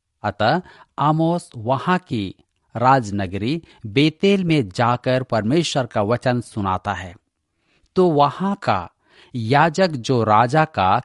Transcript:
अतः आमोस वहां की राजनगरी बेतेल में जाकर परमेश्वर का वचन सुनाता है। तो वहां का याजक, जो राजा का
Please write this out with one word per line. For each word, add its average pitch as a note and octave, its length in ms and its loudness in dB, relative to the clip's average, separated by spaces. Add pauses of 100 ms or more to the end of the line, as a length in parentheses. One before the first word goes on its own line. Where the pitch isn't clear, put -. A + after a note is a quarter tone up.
(240)
अतः A2 380 0 (380)
आमोस D#3+ 580 0
वहां C3 420 -2
की G#2 360 -6 (400)
राजनगरी A2 880 0 (240)
बेतेल D#3 580 0
में D3+ 260 0
जाकर B2 540 0
परमेश्वर B2+ 600 -2
का A2 160 -4
वचन A#2+ 400 -2
सुनाता G2 520 -4
है। F2+ 200 -12 (840)
तो F#3 140 4
वहां D3+ 460 0
का F#2 340 -4 (440)
याजक, C#3+ 540 0
जो B2+ 360 -2
राजा A#2+ 420 4
का G2 400 0